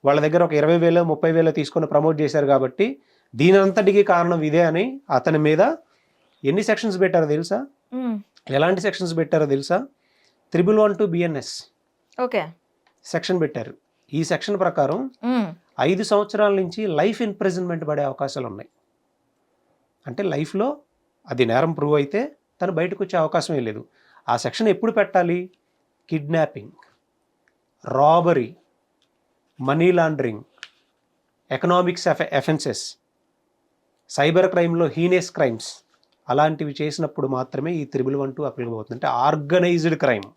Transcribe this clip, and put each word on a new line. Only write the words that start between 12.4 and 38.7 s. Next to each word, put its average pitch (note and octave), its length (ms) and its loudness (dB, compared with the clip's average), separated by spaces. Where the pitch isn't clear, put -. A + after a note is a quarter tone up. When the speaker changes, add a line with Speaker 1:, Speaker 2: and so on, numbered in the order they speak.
Speaker 1:
సెక్షన్ F3 360 -2
పెట్టారు. D3 340 -4
ఈ D#3 100 -2
సెక్షన్ F3+ 340 -4
ప్రకారం F3 520 -2
Speaker 2:
మ్మ్. A3+ 300 -2
Speaker 1:
ఐదు F3+ 220 0
సంవత్సరాల G#3 520 2
నుంచి F#3+ 320 -4
లైఫ్ F#3+ 360 0
ఇంప్రిజన్‌మెంట్ F3+ 680 -4
పడే D3 140 -2
అవకాశాలు C3+ 440 -6
ఉన్నాయి. G2+ 220 -14
అంటే B2 160 -8
లైఫ్లో F#3+ 540 -4
అది B2 180 2
నేరం C3+ 260 2
ప్రూవ్ D3 220 0
అయితే E3+ 380 -2
తను F#3 100 -2
బయటకు F3+ 320 -4
వచ్చే F#3 140 -4
అవకాశమే D#3 420 -2
లేదు. A2+ 240 -8
ఆ A#2+ 80 0
సెక్షన్ G#3+ 320 -2
ఎప్పుడు A3+ 240 0
పెట్టాలి? F3+ 580 0
కిడ్నాపింగ్, D3+ 600 -2
రాబరీ, D#3 680 2
మనీ D#3 320 2
లాండరింగ్, C3+ 500 0
ఎకనామిక్స్ F3 580 0
అఫె-, D#3 280 -2
అఫెన్సెస్, C#3 600 -4
సైబర్ E3 420 2
క్రైమ్‌లో E3+ 360 2
హీనస్ F3 440 0
క్రైమ్స్, - 540 -4
అలాంటివి D3 520 0
చేసినప్పుడు D3+ 480 -4
మాత్రమే C3+ 460 -4
ఈ D3+ 100 -4
త్రిబుల్ C3+ 320 -4
వన్ C3+ 180 -4
టూ D3+ 80 -8
అప్లికబుల్ A#2+ 340 -8